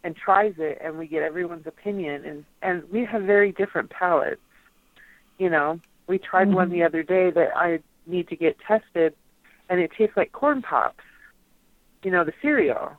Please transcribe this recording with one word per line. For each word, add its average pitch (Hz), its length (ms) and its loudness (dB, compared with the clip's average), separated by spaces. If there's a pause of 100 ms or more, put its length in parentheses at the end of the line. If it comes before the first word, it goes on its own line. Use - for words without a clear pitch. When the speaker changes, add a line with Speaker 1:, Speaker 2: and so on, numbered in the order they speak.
Speaker 1:
and 160 120 -8
tries 202 420 2
it, 156 260 -6
and 156 140 -10
we 165 80 -10
get 151 160 -2
everyone's 165 460 -6
opinion, 156 580 -8
and, 151 200 -14 (180)
and 180 280 -4
we 233 140 -2
have 220 180 -4
very 202 280 4
different - 400 -4
palates. - 500 0 (960)
You 185 120 0
know, 156 300 0 (280)
we 190 100 0
tried 190 340 2
one 185 180 2
Speaker 2:
Mm-hmm. 175 100 -4
Speaker 1:
the 170 40 4
other 165 200 0
day 185 280 2
that 165 240 0
I 165 240 0 (280)
need 175 220 -4
to 170 60 -8
get 160 220 0 (100)
tested, 170 460 0 (560)
and 180 100 0
it 165 160 -2
tastes 214 220 0
like - 140 0
corn 277 320 0
pops, - 400 -2 (1000)
you 190 60 -4
know, 180 140 2
the 151 180 -2
cereal. 160 580 0